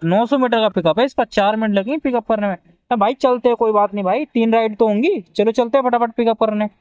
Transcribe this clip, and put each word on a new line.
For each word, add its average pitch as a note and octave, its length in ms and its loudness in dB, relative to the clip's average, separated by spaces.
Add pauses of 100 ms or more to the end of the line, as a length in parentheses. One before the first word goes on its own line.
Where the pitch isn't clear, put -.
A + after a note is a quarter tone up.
नौ G3 200 2
सौ C4+ 120 0
मीटर A#3+ 220 0
का A3 120 2
pickup E3+ 280 0
है B3+ 60 2
इसका, C4 200 -2
चार G#3 300 0
मिनट A3 180 -2
लगेंगे G#3 260 -2
pickup A#3+ 280 -4
करने G#3 200 -2
में। F#3 100 -4 (340)
"हाँ A#3+ 60 0
भाई G#3+ 180 2
चलते B3 340 0
हैं A#3 80 2
कोई A3 160 0
बात G#3 200 2
नहीं G3+ 120 -4
भाई, A#3 220 -2
तीन A3+ 260 0
ride A3 240 0
तो A3+ 100 4
होंगी, A#3+ 320 0 (120)
चलो A3 220 0
चलते A#3 240 0
हैं B3+ 80 0
फटाफट A#3+ 280 0
pickup A3+ 260 0
करने।" G#3+ 300 -2 (120)